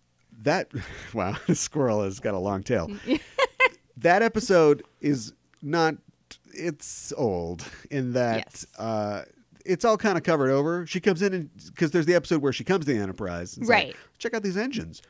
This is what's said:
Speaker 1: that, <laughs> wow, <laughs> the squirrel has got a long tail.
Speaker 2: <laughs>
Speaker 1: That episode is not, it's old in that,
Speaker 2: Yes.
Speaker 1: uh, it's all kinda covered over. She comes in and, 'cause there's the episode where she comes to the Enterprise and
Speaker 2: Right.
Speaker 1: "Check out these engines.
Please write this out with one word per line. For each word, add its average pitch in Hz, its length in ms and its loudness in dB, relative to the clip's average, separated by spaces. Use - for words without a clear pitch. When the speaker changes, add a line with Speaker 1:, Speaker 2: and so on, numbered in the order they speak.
Speaker 1:
that, 151 260 0
<laughs> - 220 -16
wow, 95 280 -2
<laughs> - 60 -4
the 175 80 4
squirrel 117 480 0
has 98 160 -4
got 107 140 -2
a 95 60 -2
long 95 240 -2
tail. 107 280 -2
Speaker 2:
<laughs> - 920 -2
Speaker 1:
That 175 260 4
episode 180 640 4
is 135 320 -2
not, 160 340 0
it's - 640 -8
old 87 480 -2
in 131 220 -4
that, 120 280 0
Speaker 2:
Yes. - 140 -14
Speaker 1:
uh, 107 440 -4
it's 175 180 0
all 220 140 4
kinda 185 240 0
covered 139 280 2
over. 160 380 0
She 180 140 -4
comes 185 200 2
in 202 120 2
and, 165 160 -4
'cause 156 160 2
there's 165 140 2
the 175 100 6
episode 165 260 2
where 135 120 2
she 139 100 -8
comes 180 220 0
to 139 80 2
the 113 40 2
Enterprise 92 600 -6
and 226 100 -2
Speaker 2:
Right. 208 260 4
Speaker 1:
"Check - 160 -6
out 220 80 -4
these 190 140 -4
engines. 214 540 -6